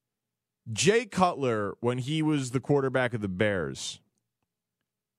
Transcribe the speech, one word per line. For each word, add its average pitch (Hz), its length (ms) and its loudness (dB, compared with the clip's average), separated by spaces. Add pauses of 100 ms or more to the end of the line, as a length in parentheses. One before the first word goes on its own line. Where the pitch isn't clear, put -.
(720)
Jay 190 360 2
Cutler, 127 720 0
when 123 180 0
he 147 240 -2
was 147 280 0
the 127 100 -2
quarterback 131 540 0
of 107 80 -4
the 101 60 -2
Bears, 90 720 -2 (1200)